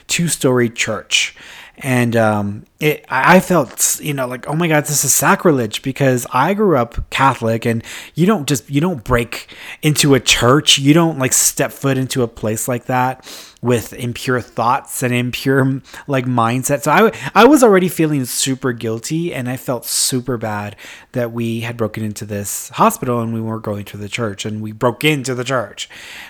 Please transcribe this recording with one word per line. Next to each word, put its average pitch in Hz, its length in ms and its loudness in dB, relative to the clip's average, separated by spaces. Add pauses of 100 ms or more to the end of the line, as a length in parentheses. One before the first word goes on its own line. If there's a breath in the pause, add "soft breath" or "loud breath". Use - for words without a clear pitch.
two-story 127 640 0
church. - 640 -4 (440 loud breath)
And, 123 380 0
um, 107 500 0 (140)
it, 151 280 0
I, 135 280 6
I 190 40 8
felt, - 600 0
you 127 120 -6
know, 135 140 -4
like, 123 200 -10
"Oh 147 80 -6
my 170 140 0
God, 151 160 4
this 147 200 -2
is 131 100 0
sacrilege," 143 680 2
because 131 480 0
I 143 220 2
grew 202 240 2
up - 320 -2
Catholic, 117 560 0
and 113 180 -2 (320 loud breath)
you 165 120 2
don't 185 200 2
just, - 220 -2
you 143 120 0
don't 160 220 -2
break - 500 -2 (280 loud breath)
into 147 340 4
a 123 60 4
church. - 580 4
You 139 140 4
don't, 165 260 4
like, 131 140 0
step - 400 0
foot 135 240 -2
into 131 260 -2
a 117 60 0
place 110 400 -6
like 123 160 -4
that 127 420 -2 (360 loud breath)
with 120 320 0
impure 120 480 -4
thoughts - 600 -2
and 123 120 0
impure, 131 680 0 (260 loud breath)
like, 131 200 -2
mindset. 127 560 0
So 151 100 0
I, 180 420 2
I 208 120 8
was 269 180 8
already 185 240 6
feeling 151 380 0
super 131 460 -2
guilty, 117 640 -4
and 123 140 -6
I 127 80 -6
felt 123 300 -6
super 127 500 -2
bad 104 400 -6 (360 loud breath)
that 120 200 -2
we 117 280 -4
had 117 180 -8
broken 110 260 -4
into 104 220 -8
this 101 420 -8
hospital 139 520 0
and 113 120 -4
we 113 80 -4
weren't 110 240 -6
going 104 220 -6
to - 100 -16
the 101 140 -12
church, 104 340 -6
and 107 160 -6
we 107 120 -8
broke 110 320 -2
into 135 300 0
the 123 80 -6
church. 120 460 -6 (420 loud breath)